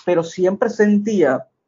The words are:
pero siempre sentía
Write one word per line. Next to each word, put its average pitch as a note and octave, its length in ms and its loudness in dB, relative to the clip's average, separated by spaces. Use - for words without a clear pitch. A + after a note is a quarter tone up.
pero E3+ 180 0
siempre F#3 460 -2
sentía G3+ 760 0